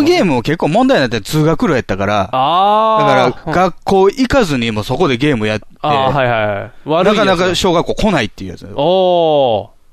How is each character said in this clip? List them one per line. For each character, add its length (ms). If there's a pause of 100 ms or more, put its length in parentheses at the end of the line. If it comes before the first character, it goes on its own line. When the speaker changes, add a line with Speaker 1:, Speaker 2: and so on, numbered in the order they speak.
Speaker 1:
ん 40
ね。 60
Speaker 2:
で、 60
そ 0
の 20
ゲ 40
ー 20
ム 120
も 60
結 140
構 120
問 180
題 120
に 40
な 40
っ 40
て、 100
通 240
学 240
路 60
や 60
っ 20
た 160
か 80
ら。 260
Speaker 1:
あ 680
ー。 40
Speaker 2:
だ 260
か 140
ら、 80
学 300
校 240
行 180
か 180
ず 120
に 160
も 100
そ 140
こ 100
で 120
ゲ 160
ー 20
ム 100
や 100
っ 40
て。 60 (160)
Speaker 1:
あ 260
ー、 40
は 120
い 40
は 100
い 80
は 160
い。 80 (160)
悪 260
い 40
や 80
つ。 20
Speaker 2:
な 100
か 60
な 80
か 40
小 200
学 120
校 80
来 160
な 120
い 20
っ 60
て 140
い 40
う 40
や 40
つ。 180
Speaker 1:
お 960 (220)